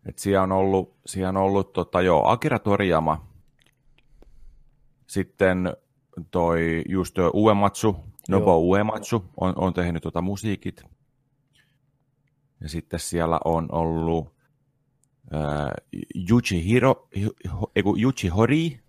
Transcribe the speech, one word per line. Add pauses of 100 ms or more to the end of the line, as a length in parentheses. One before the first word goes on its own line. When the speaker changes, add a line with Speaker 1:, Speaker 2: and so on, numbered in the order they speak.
Speaker 1:
Et
siellä
on
ollut, (100)
siellä
on
ollut
tota,
joo,
Akira
Toriyama. (1800)
Sitten (540)
toi
just,
ö,
Uematsu, (320)
Nobuo
Speaker 2:
Joo.
Speaker 1:
Uematsu (120)
on,
on
tehnyt
tota
musiikit. (1800)
Ja
sitten
siellä
on
ollut, (1000)
ää, (580)
Yuichihiro-,
hi-,
ho-,
ei
kun
Yuichi
Horii